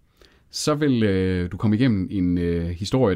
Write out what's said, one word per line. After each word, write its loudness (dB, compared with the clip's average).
Så -2
vil, 2
øh, 0
du -10
komme 2
igennem 2
en, 0
øh, -2
historie, 0